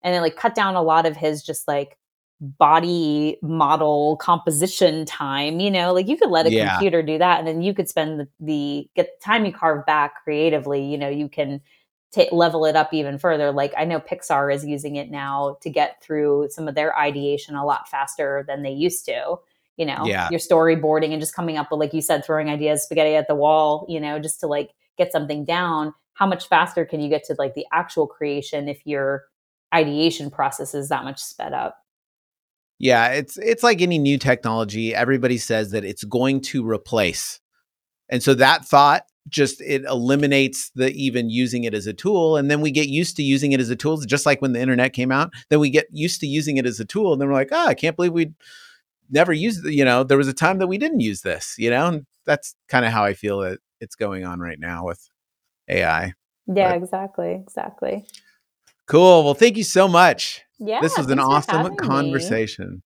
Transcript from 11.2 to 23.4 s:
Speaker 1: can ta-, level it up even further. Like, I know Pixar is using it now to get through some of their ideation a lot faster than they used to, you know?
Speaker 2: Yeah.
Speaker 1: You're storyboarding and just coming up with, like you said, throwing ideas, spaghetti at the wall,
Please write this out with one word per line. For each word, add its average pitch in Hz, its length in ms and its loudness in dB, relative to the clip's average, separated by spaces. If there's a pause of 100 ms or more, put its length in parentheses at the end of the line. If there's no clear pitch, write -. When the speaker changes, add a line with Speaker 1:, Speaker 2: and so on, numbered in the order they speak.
Speaker 1:
can 139 320 -6 (520)
ta-, 214 180 6
level 165 340 2
it 151 100 2
up 156 180 2
even 143 240 -4
further. 147 340 0
Like, 143 260 -2
I 156 80 0
know 165 140 -2
Pixar 143 540 -2
is 143 120 -4
using 147 320 -8
it 143 120 -10
now 139 520 -6
to 170 80 -10
get 147 340 -2
through 147 480 0
some 160 160 -10
of 139 80 -8
their 151 240 -2
ideation 143 560 -4
a 143 100 -4
lot 143 240 -2
faster 139 580 -6
than 139 160 -8
they 135 80 -6
used 165 340 -4
to, 139 320 -6 (400)
you 165 80 -4
know? 135 200 -6
Speaker 2:
Yeah. 87 240 -2
Speaker 1:
You're - 100 -2
storyboarding 156 760 2
and 151 80 -6
just 156 140 -8
coming 165 220 -4
up 147 140 -6
with, 151 80 -4
like 151 140 -2
you 160 80 -2
said, 151 240 -2
throwing 156 240 -2
ideas, 151 340 -2
spaghetti 151 320 2
at 151 120 2
the 151 80 0
wall, 151 540 2